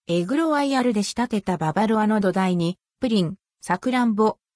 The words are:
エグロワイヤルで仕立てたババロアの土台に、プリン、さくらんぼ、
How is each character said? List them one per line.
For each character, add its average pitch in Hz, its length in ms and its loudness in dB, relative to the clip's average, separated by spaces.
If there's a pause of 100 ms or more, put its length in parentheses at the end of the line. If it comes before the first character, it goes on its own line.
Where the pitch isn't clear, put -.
エ 175 180 0
グ 247 140 -2
ロ 330 100 0
ワ 294 140 2
イ 277 80 0
ヤ 262 120 0
ル 247 120 0
で 208 80 0
仕 - 120 -6
立 240 140 -2
て 214 140 -2
た 180 160 -4
バ 156 160 -2
バ 208 140 2
ロ 220 120 2
ア 214 60 2
の 214 140 2
土 190 120 2
台 185 240 0
に、 170 220 -2 (220)
プ 254 100 -2
リ 214 100 2
ン、 170 160 -2 (260)
さ 180 160 -2
く 254 120 -4
ら 247 140 2
ん 226 100 2
ぼ、 214 240 0 (180)